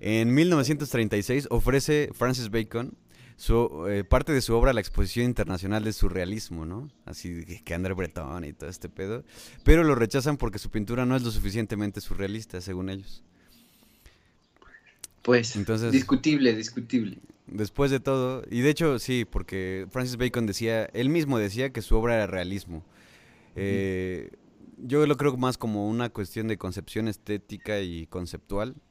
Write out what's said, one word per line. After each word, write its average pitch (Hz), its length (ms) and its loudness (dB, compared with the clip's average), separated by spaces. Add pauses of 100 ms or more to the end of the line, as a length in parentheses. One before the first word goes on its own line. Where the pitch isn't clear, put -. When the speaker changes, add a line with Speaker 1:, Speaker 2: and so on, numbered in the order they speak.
Speaker 1:
En 113 340 2
mil 165 160 6
novecientos 143 400 2
treinta 110 260 0
y 104 60 0
seis 135 280 -2
ofrece 139 640 2
Francis 123 360 -2
Bacon 113 460 -4 (400)
su, 92 520 0
eh, 101 160 0
parte 127 280 4
de 135 100 4
su 117 120 0
obra 120 180 6
a - 20 2
la 113 60 0
Exposición 104 460 0
Internacional 101 580 -2
de 110 80 -2
Surrealismo, 90 760 0
¿no? 113 240 -10 (160)
Así 85 400 -10
que, - 180 -16
que 85 100 -6
André 92 200 -2
Breton 85 500 -8
y 73 80 -12
todo 73 180 -12
este 90 180 -14
pedo, 98 360 -8 (400)
pero 165 200 10
lo 151 100 6
rechazan 131 420 2
porque 107 220 -4
su - 120 -10
pintura 117 360 -2
no 127 100 2
es 131 60 0
lo 120 80 -2
suficientemente 104 680 -2
surrealista, 98 600 -6
según 92 300 -6
ellos. 95 340 -12 (2000)
Speaker 2:
Pues, 120 320 4
Speaker 1:
Entonces, 110 340 -2
Speaker 2:
discutible, 135 640 4
discutible. 113 640 -4 (280)
Speaker 1:
después 107 440 -2
de 131 100 0
todo, 131 500 0
y 120 100 -2
de 135 100 6
hecho 147 280 2
sí, 123 260 -2
porque 95 680 -6
Francis 127 260 -6
Bacon 120 300 0
decía, 113 460 0
él 120 160 2
mismo 147 300 4
decía 113 340 0
que 117 100 -6
su - 140 4
obra 117 200 4
era 104 100 2
realismo. 90 580 -6 (760)
Speaker 2:
Ujú. 98 260 0
Speaker 1:
Eh, 92 460 -4 (480)
yo 143 280 4
lo 143 120 4
creo 139 180 2
más 127 220 0
como 104 300 -2
una 117 220 -2
cuestión 110 380 -6
de 107 100 -2
concepción 98 500 -4
estética 104 720 -6
y 85 280 -6
conceptual 98 680 -8 (140)